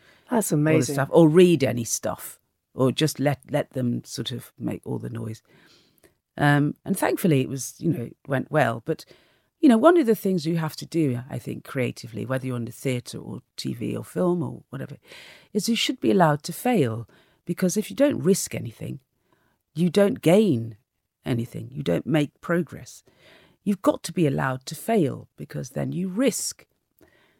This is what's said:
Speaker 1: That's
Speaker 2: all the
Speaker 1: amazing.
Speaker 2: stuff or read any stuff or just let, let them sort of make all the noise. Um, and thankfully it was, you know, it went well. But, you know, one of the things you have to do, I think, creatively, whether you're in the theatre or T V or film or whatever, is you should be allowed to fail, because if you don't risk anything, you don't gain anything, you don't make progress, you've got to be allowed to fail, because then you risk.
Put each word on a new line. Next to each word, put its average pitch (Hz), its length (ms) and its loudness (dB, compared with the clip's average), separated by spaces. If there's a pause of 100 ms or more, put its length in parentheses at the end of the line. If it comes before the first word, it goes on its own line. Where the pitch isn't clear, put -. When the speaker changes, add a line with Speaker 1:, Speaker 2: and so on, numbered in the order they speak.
(320)
Speaker 1:
That's 226 200 0
Speaker 2:
all 160 60 2
the 147 40 2
Speaker 1:
amazing. 156 340 2
Speaker 2:
stuff 139 160 0
or 160 180 8
read 170 340 6
any 117 200 0
stuff - 560 -8 (340)
or 127 180 2
just - 280 -2
let, 139 200 0 (120)
let - 220 -2
them 120 300 -2
sort - 280 -10
of 117 260 -12
make 120 260 -8
all 123 140 -6
the 120 140 -8
noise. 113 320 -10 (920)
Um, 147 480 2
and - 140 -4
thankfully 160 440 2
it 131 80 -4
was, 131 280 -10
you 165 160 0
know, 120 120 -6
it - 120 -16 (100)
went 131 220 -4
well. 120 340 0
But, - 220 -6 (540)
you 302 100 6
know, 226 80 6
one 330 200 6
of 262 100 2
the 220 80 4
things 180 320 -2
you 170 100 0
have 160 200 -4
to 147 100 -12
do, 135 420 0
I 123 80 -8
think, 117 260 -10
creatively, 117 640 -6
whether 131 220 -4
you're 123 100 -4
in 117 80 -6
the 117 60 -10
theatre 123 480 -6
or 117 240 -12 (120)
T 135 180 -8
V 120 220 -6
or 113 80 -8
film 175 380 -2
or 127 300 -8
whatever, 135 260 -12 (560)
is 208 160 -2
you 233 60 2
should 262 240 -2
be 233 120 2
allowed 160 320 4
to 170 100 -8
fail, 123 540 0 (380)
because 175 320 -2
if 214 140 -2
you 190 40 -12
don't 254 280 2
risk 185 320 0
anything, 117 440 -10 (760)
you 170 140 0
don't 202 320 2
gain 156 560 4 (460)
anything, 117 480 -4
you 143 120 -8
don't - 240 -2
make 147 340 -2
progress, - 640 -6 (640)
you've 202 160 -2
got - 220 0
to 170 100 -12
be 165 120 2
allowed 135 420 -2
to 156 80 -12
fail, 139 600 0
because 147 360 -12
then 139 200 -6
you 175 160 -4
risk. 208 580 -2 (760)